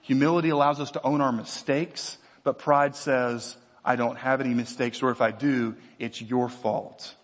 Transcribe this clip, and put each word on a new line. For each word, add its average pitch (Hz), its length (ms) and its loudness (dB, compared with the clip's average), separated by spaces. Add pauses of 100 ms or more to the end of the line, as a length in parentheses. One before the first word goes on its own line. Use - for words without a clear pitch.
Humility 160 480 2
allows 143 320 2
us 139 100 -6
to 151 120 -6
own 143 180 2
our 135 100 2
mistakes, 139 840 -4 (260)
but 135 160 0
pride 143 380 2
says, 123 580 -2 (300)
"I 127 100 2
don't 117 220 -2
have 131 240 0
any 127 120 0
mistakes, 120 480 -2
or 131 80 2
if 120 120 0
I 113 100 4
do, 117 440 0 (240)
it's 117 220 -8
your 120 280 -2
fault." - 760 -6